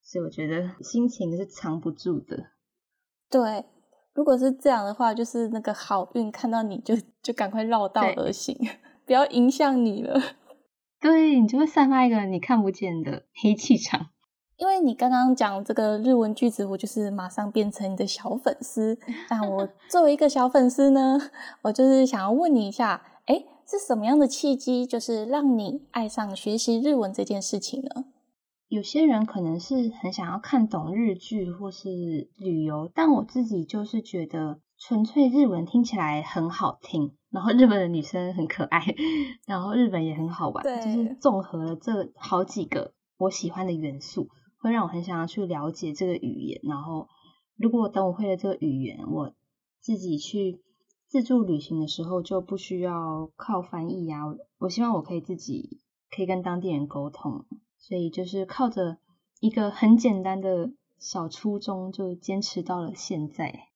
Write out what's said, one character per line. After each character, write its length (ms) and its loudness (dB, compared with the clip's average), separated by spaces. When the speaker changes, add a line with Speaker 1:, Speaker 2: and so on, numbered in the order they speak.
Speaker 1:
所 180 -8
以 40 -4
我 60 -6
觉 180 -8
得 220 -4
心 260 0
情 280 -4
是 100 -6
藏 340 -8
不 100 -4
住 300 -4
的。 260 -12
Speaker 2:
对， 360 0
如 100 0
果 140 6
是 120 4
这 200 2
样 140 2
的 100 -4
话， 180 2
就 120 -2
是 240 -4
那 120 -6
个 140 -4
好 400 -4
运 160 -2
看 200 -4
到 120 0
你 160 -6
就， 160 0
就 100 -6
赶 180 -2
快 140 -2
绕 240 0
道 140 2
而 160 -2
行， 260 -6
Speaker 1:
对。 100 -2
Speaker 2:
<laughs> 160 -20
不 60 2
要 160 6
影 220 6
响 340 2
你 180 0
了。 180 2
Speaker 1:
对， 400 6
你 60 8
就 120 0
会 80 6
散 240 4
发 160 6
一 40 6
个 160 2
你 140 -2
看 220 2
不 80 2
见 320 -4
的 220 -8
黑 120 6
气 220 4
场。 320 -4
Speaker 2:
因 100 -2
为 120 4
你 160 2
刚 160 2
刚 240 6
讲 300 0
这 80 -4
个 260 2
日 140 4
文 220 4
句 160 2
子， 160 -4
我 100 -4
就 100 -6
是 240 -4
马 160 -6
上 240 -6
变 220 0
成 180 -6
你 60 -6
的 100 -2
小 300 -6
粉 240 0
丝。 460 -2
Speaker 1:
<laughs> 240 -10
Speaker 2:
那 180 -2
我 180 -2
作 140 4
为 100 8
一 40 2
个 120 4
小 180 2
粉 220 6
丝 220 6
呢， 280 6
我 100 0
就 100 2
是 220 8
想 160 0
要 100 0
问 240 4
你 140 2
一 20 -6
下， 300 -2
诶， 200 2
是 120 -4
什 180 0
么 80 -4
样 140 6
的 80 8
契 280 0
机， 300 0
就 160 -4
是 240 -4
让 320 2
你 360 -6
爱 140 -2
上 300 -6
学 220 -2
习 200 2
日 160 2
文 160 0
这 140 -2
件 160 -4
事 180 -4
情 240 -8
呢？ 240 -8
Speaker 1:
有 140 -2
些 240 2
人 180 6
可 160 -6
能 180 -2
是 300 -2
很 240 -6
想 180 -8
要 80 -6
看 300 2
懂 260 -4
日 220 0
剧 340 -6
或 220 -10
是 640 -6
旅 260 -2
游， 320 -4
但 180 4
我 120 2
自 200 -2
己 200 -4
就 220 -6
是 160 -4
觉 240 -8
得 340 -8
纯 280 0
粹 220 4
日 180 6
文 180 0
听 180 4
起 140 0
来 260 0
很 280 -4
好 320 -4
听， 340 -4
然 120 -6
后 80 2
日 160 10
本 140 6
的 80 0
女 140 -2
生 320 -4
很 120 -2
可 160 -6
爱， 320 0
<laughs> 320 -6
然 140 -4
后 100 -6
日 160 4
本 160 0
也 100 -4
很 140 -4
好 220 -6
玩， 120 -6
Speaker 2:
对。 220 -2
Speaker 1:
就 180 0
是 140 -4
综 260 2
合 220 -8
了 100 -4
这 400 -6
好 300 -2
几 200 -6
个 280 -6
我 120 0
喜 220 -6
欢 160 -6
的 60 -2
元 280 -6
素， 280 -8
会 100 -2
让 140 0
我 40 -6
很 140 -8
想 160 -6
要 80 -4
去 200 -6
了 260 -6
解 200 -8
这 140 -4
个 80 -2
语 280 -8
言。 200 -8
然 180 -6
后 280 -10
如 120 0
果 180 0
等 180 0
我 60 0
会 160 -4
了 80 0
这 140 -4
个 40 -2
语 300 -4
言， 260 -10
我 240 -6
自 180 -4
己 180 -4
去 460 -6
自 160 0
助 180 2
旅 160 0
行 220 -6
的 80 -4
时 160 -8
候 180 -4
就 180 -2
不 160 -8
需 220 -8
要 560 -6
靠 280 -4
翻 280 -8
译 220 -6
啊， 80 -8
我 100 -4
希 120 -4
望 140 0
我 80 -2
可 140 -8
以 40 -4
自 140 -10
己， 460 -12
可 80 -4
以 40 -2
跟 140 -2
当 200 -4
地 100 -4
人 160 -2
沟 240 -8
通， 360 -10
所 180 -10
以 140 -4
就 140 -8
是 200 -6
靠 240 -4
着 300 -4
一 100 2
个 200 -2
很 260 6
简 260 2
单 180 -4
的 300 -2
小 300 -10
初 300 -6
衷， 320 -8
就 240 -6
坚 280 2
持 200 -2
到 200 -2
了 120 -4
现 340 -4
在。 460 -8